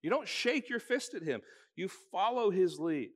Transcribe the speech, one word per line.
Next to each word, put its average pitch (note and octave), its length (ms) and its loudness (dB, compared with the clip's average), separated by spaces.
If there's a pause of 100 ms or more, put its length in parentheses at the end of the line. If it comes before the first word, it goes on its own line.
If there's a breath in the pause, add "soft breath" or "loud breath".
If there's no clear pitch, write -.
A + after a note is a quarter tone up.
You D#3 80 -4
don't C4 160 0
shake - 420 0
your A#3+ 120 -2
fist - 340 -2
at - 80 -6
him. C3+ 200 -2 (340 loud breath)
You F3+ 100 -6 (240)
follow A3 400 2
his F3+ 300 2
lead. D3+ 360 -2